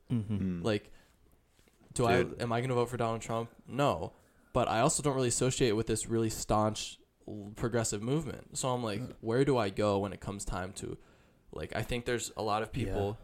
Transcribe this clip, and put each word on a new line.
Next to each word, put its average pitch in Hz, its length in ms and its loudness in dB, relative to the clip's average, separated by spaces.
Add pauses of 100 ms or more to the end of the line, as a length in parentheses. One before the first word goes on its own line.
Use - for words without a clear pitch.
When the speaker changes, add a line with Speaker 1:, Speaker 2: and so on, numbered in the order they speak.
(120)
Speaker 1:
Mm-hmm. 98 500 0
Speaker 2:
Mm. - 40 -4
Speaker 3:
Like, 107 260 0 (1000)
do 120 120 2
I, 120 180 6
Speaker 2:
Dude. - 180 -6
Speaker 3:
am 120 100 -2
I 117 80 0
gonna 131 160 -2
vote 120 140 2
for 123 80 -6
Donald 113 240 0
Trump? 117 280 -4 (160)
No. 107 460 0 (420)
But 123 160 4
I 107 100 2
also 139 240 2
don't 143 100 2
really 131 140 2
associate 123 460 2
with 113 120 2
this 110 220 -2
really 113 240 2
staunch 107 680 0 (300)
l-, 104 280 -10
progressive 113 460 0
movement. 139 560 -4
So 131 120 0
I'm 123 140 0
like, 107 180 -4
Speaker 1:
Mm. 127 200 -8
Speaker 3:
where 117 240 2
do 139 100 4
I 107 140 2
go 101 300 4
when 98 140 -2
it 87 60 -10
comes 101 260 -6
time 92 280 -4
to, - 240 -8 (540)
like, - 240 -6
I 110 80 0
think 120 220 -4
there's 120 320 -2
a - 40 -2
lot 107 220 2
of 107 100 -6
Speaker 1:
Yeah. 110 120 -2
Speaker 3:
people, 101 380 -2